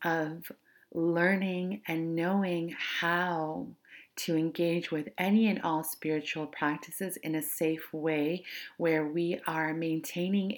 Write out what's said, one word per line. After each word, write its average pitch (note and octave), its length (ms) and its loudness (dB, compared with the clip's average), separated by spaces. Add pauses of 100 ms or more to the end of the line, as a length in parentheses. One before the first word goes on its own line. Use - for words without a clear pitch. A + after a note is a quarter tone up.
of E3 480 0 (420)
learning F3+ 920 2
and E3 300 -2
knowing F3 580 0 (240)
how E3+ 720 0 (480)
to E3 200 0
engage E3+ 540 2
with D3+ 260 -2
any G#3 300 6
and G3+ 160 2
all D#3+ 220 0
spiritual D#3 640 -2
practices D#3 720 -4
in D#3+ 180 -4
a D#3 60 -2
safe D#3+ 520 -2
way, D#3 500 0 (320)
where D#3+ 300 2
we E3+ 400 0
are D#3+ 260 0
maintaining F3 840 0